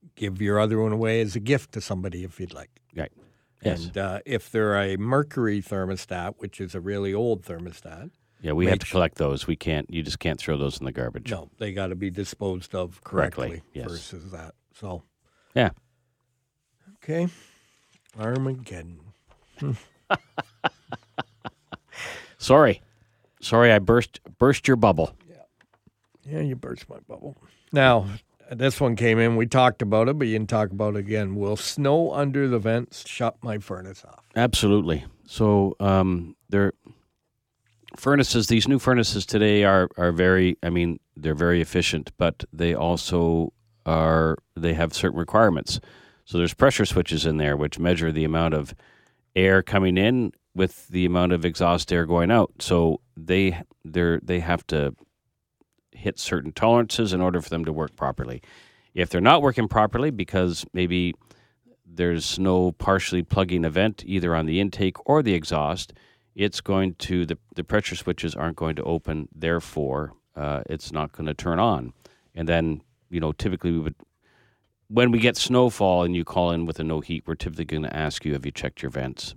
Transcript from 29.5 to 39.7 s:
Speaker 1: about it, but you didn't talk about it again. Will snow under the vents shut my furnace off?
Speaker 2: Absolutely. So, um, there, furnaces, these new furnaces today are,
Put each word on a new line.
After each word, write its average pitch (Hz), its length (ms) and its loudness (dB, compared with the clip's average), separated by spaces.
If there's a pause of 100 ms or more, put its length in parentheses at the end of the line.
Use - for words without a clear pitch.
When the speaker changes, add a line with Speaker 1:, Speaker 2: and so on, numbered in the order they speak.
Speaker 1:
about 110 280 2
it, 151 100 0
but 135 80 0
you 110 80 0
didn't 107 160 -2
talk 107 200 0
about 104 260 -2
it - 20 -4
again. 101 380 -4
Will 104 200 -2
snow 143 560 0
under 139 360 0
the 123 100 2
vents 113 500 -4
shut - 340 -4
my 107 160 -6
furnace 95 460 -14
off? - 200 -20 (120)
Speaker 2:
Absolutely. 101 720 2 (200)
So, 104 540 4
um, 92 560 2 (140)
there, 101 240 2 (1200)
furnaces, 135 520 2
these 117 200 4
new 135 100 4
furnaces 110 480 0
today 104 380 4
are, 95 320 6